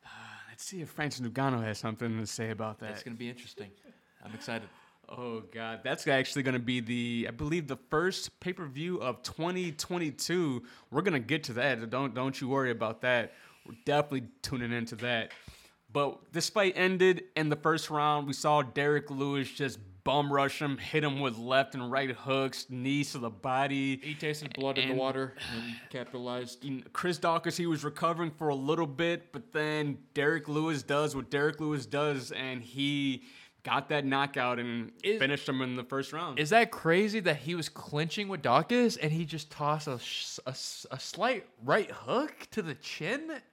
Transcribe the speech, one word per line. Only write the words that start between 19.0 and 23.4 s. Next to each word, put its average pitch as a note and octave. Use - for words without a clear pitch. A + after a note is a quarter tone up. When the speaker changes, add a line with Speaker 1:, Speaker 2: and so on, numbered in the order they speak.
Speaker 1:
Lewis C#3
just B2
bum C#3+
rush C#3
him, C#3+
hit -
him C#3+
with B2
left C3
and B2
right C3+
hooks, C3+
knees C3+
to D3
the A#2
body. C3+